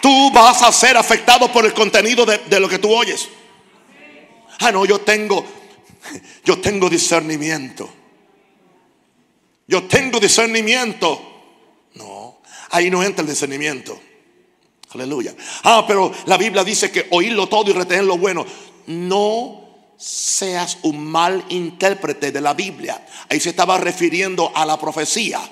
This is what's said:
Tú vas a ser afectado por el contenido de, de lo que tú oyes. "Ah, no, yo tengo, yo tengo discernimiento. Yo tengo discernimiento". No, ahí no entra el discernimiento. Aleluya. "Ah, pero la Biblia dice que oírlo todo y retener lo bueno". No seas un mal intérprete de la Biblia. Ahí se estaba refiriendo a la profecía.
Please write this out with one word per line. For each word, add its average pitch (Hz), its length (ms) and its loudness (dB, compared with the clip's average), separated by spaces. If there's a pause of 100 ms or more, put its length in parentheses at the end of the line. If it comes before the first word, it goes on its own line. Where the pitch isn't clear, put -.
Tú 269 300 6
vas 240 300 8
a 226 100 6
ser 254 240 4
afectado 240 560 4
por 233 140 4
el 208 80 2
contenido 220 520 2
de, 214 120 2
de 196 220 0
lo 190 100 0
que 185 100 -4
tú 208 140 2
oyes. 214 340 -2 (1300)
"Ah, 226 120 2
no, 196 140 0
yo 196 160 2
tengo, 208 440 0 (1000)
yo 175 160 2
tengo 190 280 0
discernimiento. 156 1000 -4 (1800)
Yo 180 160 0
tengo 240 360 0
discernimiento". 226 1120 0 (600)
No, 101 440 -20 (300)
ahí 175 200 0
no 180 140 0
entra 180 200 -4
el 151 60 -6
discernimiento. 135 680 -8 (920)
Aleluya. 131 440 -8 (280)
"Ah, 220 240 6
pero 196 260 2 (140)
la - 100 2
Biblia 190 260 0
dice 196 280 -2
que 165 180 -4
oírlo 190 380 0
todo 196 240 0
y - 20 4
retener 180 320 0
lo 185 120 0
bueno". 175 280 -2 (400)
No 208 800 -4 (340)
seas - 840 -6
un 151 200 -4
mal 170 460 0
intérprete 175 840 -2
de 139 100 -6
la 147 120 0
Biblia. 147 500 -10 (240)
Ahí 151 120 -2
se 156 100 -4
estaba 180 300 2
refiriendo 175 720 -2
a 156 120 0
la 156 120 -2
profecía. 156 640 -6 (120)